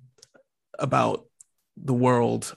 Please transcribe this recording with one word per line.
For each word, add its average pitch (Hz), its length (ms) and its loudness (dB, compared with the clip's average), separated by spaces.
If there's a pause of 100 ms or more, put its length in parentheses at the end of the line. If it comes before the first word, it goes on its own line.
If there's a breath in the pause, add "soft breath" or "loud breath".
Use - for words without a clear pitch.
(760)
about 123 480 0 (520)
the 135 160 -4
world, 120 640 2